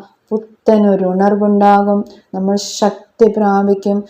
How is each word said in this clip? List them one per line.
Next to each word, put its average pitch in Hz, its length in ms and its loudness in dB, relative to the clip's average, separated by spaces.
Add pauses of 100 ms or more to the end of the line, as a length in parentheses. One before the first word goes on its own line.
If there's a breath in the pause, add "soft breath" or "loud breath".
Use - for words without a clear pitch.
(300 loud breath)
പുത്തനൊരു 208 720 0
ഉണർവുണ്ടാകും. 202 1000 2 (300 loud breath)
നമ്മൾ 190 220 -2
ശക്തി - 800 -2
പ്രാപിക്കും. 202 720 0